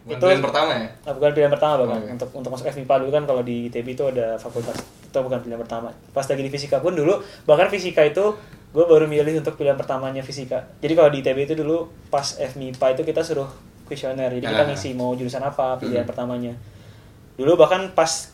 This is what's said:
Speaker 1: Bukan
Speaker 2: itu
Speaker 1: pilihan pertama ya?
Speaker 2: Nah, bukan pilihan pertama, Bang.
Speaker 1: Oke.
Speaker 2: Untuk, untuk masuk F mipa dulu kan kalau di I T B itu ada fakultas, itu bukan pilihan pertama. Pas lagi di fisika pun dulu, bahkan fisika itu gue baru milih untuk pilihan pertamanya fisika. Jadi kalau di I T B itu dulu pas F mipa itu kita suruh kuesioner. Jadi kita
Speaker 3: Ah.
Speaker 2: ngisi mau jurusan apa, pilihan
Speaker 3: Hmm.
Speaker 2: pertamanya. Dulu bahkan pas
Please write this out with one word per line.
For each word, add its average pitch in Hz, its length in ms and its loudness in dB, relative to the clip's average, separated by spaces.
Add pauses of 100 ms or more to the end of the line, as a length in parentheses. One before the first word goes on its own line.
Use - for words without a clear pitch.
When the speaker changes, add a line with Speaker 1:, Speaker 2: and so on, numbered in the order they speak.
Speaker 1:
Bukan - 140 -10
Speaker 2:
itu 143 100 -2
Speaker 1:
pilihan 185 180 6
pertama 151 300 0
ya? 113 160 -4 (160)
Speaker 2:
Nah, 147 80 -8
bukan 143 180 2
pilihan 143 220 4
pertama, 151 220 2 (100)
Bang. 117 160 -2
Speaker 1:
Oke. 107 100 -10
Speaker 2:
Untuk, 123 220 -8
untuk 127 180 -10
masuk 127 140 -10
F 139 120 -6
mipa 135 200 0
dulu 131 160 0
kan 147 100 2
kalau 131 220 0
di 120 240 -4
I - 20 -8
T 120 120 -6
B 127 100 -8
itu 131 120 -4
ada 120 320 -2
fakultas, 117 420 -8
itu - 340 -18
bukan 127 260 -2
pilihan 117 200 -8
pertama. 117 320 -8 (200)
Pas 139 140 -2
lagi 139 160 -2
di 135 80 -4
fisika 143 300 -2
pun 175 160 0
dulu, 165 240 2 (260)
bahkan 156 240 6
fisika 180 320 0
itu 185 320 4 (360)
gue 160 160 4
baru 156 200 8
milih 151 320 0
untuk 147 180 -2
pilihan 143 200 2
pertamanya 135 460 -6
fisika. 131 440 -8 (140)
Jadi 147 160 0
kalau 160 140 8
di 135 120 2
I - 20 -8
T 135 80 0
B 131 120 0
itu 143 100 -2
dulu 156 240 0 (300)
pas 139 260 -2
F 131 220 -6
mipa 131 340 -2
itu 131 140 0
kita 151 180 -2
suruh 143 300 -4 (340)
kuesioner. 131 460 -4
Jadi 123 160 -6
kita 113 180 4
Speaker 3:
Ah. 147 60 0
Speaker 2:
ngisi 139 240 -6
mau 123 180 -2
jurusan 127 300 -6
apa, 135 340 -2
pilihan 123 240 -2
Speaker 3:
Hmm. 117 80 -4
Speaker 2:
pertamanya. 123 460 -6 (800)
Dulu 139 200 2
bahkan 185 380 4
pas 165 160 2 (260)